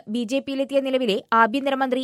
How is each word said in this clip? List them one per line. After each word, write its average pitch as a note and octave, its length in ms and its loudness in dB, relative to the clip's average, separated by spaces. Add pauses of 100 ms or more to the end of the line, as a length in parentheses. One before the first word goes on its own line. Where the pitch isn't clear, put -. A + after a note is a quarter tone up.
ബി A#3 160 -4
ജെ C4 160 -2
പിയിലെത്തിയ C4+ 400 -2
നിലവിലെ B3+ 380 0 (140)
ആഭ്യന്തരമന്ത്രി C4 720 2